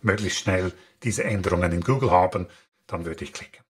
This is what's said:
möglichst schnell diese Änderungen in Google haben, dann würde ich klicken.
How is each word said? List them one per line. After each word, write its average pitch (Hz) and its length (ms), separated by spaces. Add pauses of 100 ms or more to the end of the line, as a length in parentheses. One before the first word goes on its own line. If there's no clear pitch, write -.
möglichst 101 380
schnell 92 340 (300)
diese 113 220
Änderungen 90 480
in 87 80
Google 123 300
haben, 90 360 (400)
dann 85 180
würde 82 200
ich - 80
klicken. - 380